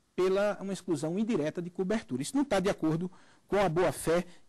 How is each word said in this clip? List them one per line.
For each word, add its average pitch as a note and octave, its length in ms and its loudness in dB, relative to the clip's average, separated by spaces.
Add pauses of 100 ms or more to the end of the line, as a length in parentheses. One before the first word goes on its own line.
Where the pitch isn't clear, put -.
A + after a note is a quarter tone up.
(160)
pela, F#3+ 440 2
uma G3 140 -6
exclusão E3+ 460 -4
indireta G3+ 420 -2
de E3+ 80 -8
cobertura. F#3 520 -4
Isso - 140 -6
não C#4 80 4
tá G3+ 160 2
de F#3 100 0
acordo E3 400 0 (380)
com F#3+ 100 0
a G3 120 4
boa-fé, E3 560 2 (240)